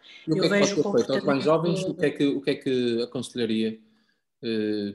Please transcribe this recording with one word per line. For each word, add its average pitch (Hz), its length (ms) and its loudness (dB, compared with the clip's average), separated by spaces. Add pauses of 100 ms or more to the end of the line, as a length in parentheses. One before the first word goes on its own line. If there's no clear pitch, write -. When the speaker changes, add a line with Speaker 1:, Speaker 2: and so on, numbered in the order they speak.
(280)
Speaker 1:
E 160 40 0
o 151 60 2
Speaker 2:
Eu 185 40 2
Speaker 1:
que 165 60 2
é - 20 4
que 202 100 4
Speaker 2:
vejo 196 220 2
Speaker 1:
pode 127 220 2
ser - 0 -
Speaker 2:
o - 40 -2
Speaker 1:
feito? 135 60 0
Aos - 120 0
mais 139 180 2
Speaker 2:
comportamento - 0 -
Speaker 1:
jovens, 165 400 2
o 156 100 -4
que 160 120 -2
é 143 60 2
que, 147 160 0
o 131 140 -2
que - 100 -2
é 135 40 0
que 123 460 0
aconselharia, 113 800 -2 (640)
eh, 107 540 -2